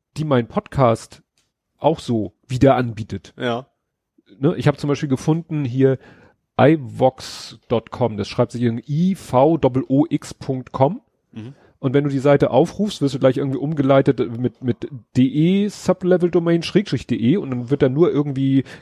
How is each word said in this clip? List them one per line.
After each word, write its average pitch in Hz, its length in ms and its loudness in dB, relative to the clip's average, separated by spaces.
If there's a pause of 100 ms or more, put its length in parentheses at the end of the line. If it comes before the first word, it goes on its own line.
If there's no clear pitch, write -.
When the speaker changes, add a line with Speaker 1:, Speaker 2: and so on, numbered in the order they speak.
(180)
Speaker 1:
die 151 60 -4
meinen 127 240 0
Podcast - 760 -2 (560)
auch 156 220 0
so 110 340 -4 (140)
wieder 127 280 4
anbietet. 110 640 -8
Speaker 2:
Ja. 123 300 -6 (720)
Speaker 1:
Ne, 143 180 0
ich 131 100 0
habe 143 100 0
zum 147 100 -8
Beispiel 143 220 -4
gefunden 156 540 -4
hier 131 360 0 (600)
ivox 123 1080 0
Punkt 117 240 -4
com, 110 260 -4
das 98 100 -6
schreibt - 240 -2
sich 120 120 -6
irgendwie 147 480 -2
I 190 40 -2
V 147 420 2
doppel 131 300 0
O 135 220 4
X - 240 -6
Punkt - 380 -8
com. 170 300 0 (300)
Speaker 2:
Mhm. 110 220 -16 (240)
Speaker 1:
Und 127 160 -4
wenn 143 120 2
du 147 40 0
die 139 100 -2
Seite 143 300 4
aufrufst, 175 520 0
wirst 139 120 0
du 131 60 -6
gleich 131 180 2
irgendwie 135 220 -4
umgeleitet 135 800 0
mit, 123 240 -4
mit - 240 -4 (280)
D 127 120 4
E 180 400 2
Sublevel 180 640 0
Domain 170 320 2
Schrägstrich - 420 -2
D 123 100 -2
E 120 220 2
und 139 140 -6
dann 123 180 -6
wird 139 140 2
dann 131 100 2
nur 160 180 2
irgendwie 135 520 0 (180)